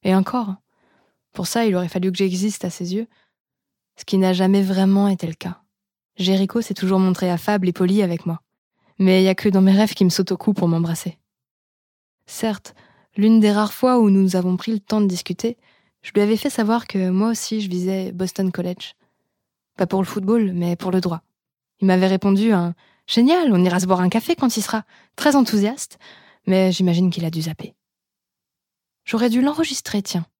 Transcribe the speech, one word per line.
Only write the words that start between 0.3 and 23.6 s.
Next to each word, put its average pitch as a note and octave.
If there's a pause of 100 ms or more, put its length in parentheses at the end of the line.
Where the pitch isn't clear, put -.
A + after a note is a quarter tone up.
pour F3
ça, A#3
il F#3+
aurait F3
fallu F#3
que F3+
j'existe F#3+
à F3
ses F3+
yeux, A3+ (880)
ce -
qui G3
n'a F#3
jamais F#3+
vraiment G3
été F3+
le D#3+
cas. - (560)
Jéricho F#3+
s'est G3
toujours F#3+
montré F#3
affable F#3
et E3+
poli F#3+
avec E3+
moi, E3 (580)
mais F#3
il F#3+
y -
a F#3+
que G3+
dans F#3+
mes F#3+
rêves G#3
qu'il F#3+
me F3
saute F#3+
au F3
cou G#3
pour F3
m'embrasser. E3 (1040)
Certes, - (420)
l'une A3
des G#3
rares G#3
fois B3+
où A3
nous F#3+
avons F3+
pris A3+
le G#3
temps G#3+
de G3+
discuter, F#3 (420)
je -
lui G#3
avais G#3+
fait C#4+
savoir A#3
que F#3
moi G3
aussi A3
je G3+
visais F#3
Boston F#3
College. F3+ (840)
Pas F#3
pour F#3+
le F3+
football, G#3
mais F3
pour F3+
le F#3
droit. E3+ (600)
Il F#3+
m'avait F#3
répondu G3
un « F3 (320)
Génial, C#4+
on F3+